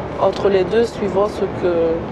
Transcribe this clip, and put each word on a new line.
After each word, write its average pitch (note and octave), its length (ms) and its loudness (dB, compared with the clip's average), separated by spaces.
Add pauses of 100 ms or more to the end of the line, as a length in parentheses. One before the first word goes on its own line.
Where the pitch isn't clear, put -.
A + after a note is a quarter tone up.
(200)
entre G3 280 0
les F#3+ 160 4
deux G#3+ 220 2
suivant G3 420 0
ce - 120 -6 (220)
que, E3 300 2 (200)